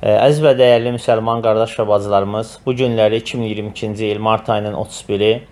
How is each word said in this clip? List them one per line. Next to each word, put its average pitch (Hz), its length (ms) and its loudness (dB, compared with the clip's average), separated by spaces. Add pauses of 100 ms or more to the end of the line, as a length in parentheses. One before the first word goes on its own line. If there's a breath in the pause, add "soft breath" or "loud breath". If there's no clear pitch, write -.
Ə, 107 240 2
əziz 147 180 2
və 143 140 6
dəyərli 120 400 4
müsəlman 117 420 -2
qardaş 110 380 0
və 110 100 0
bacılarımız, 101 600 0 (160)
bu 131 100 -2
günləri 113 460 0
iki 120 180 -8
min 113 80 -4
iyirmi 104 240 -8
ikinci 107 400 -6
il 104 80 -4
mart 110 320 -2
ayının 104 240 -4
otuz - 320 -10
biri 104 220 2 (220)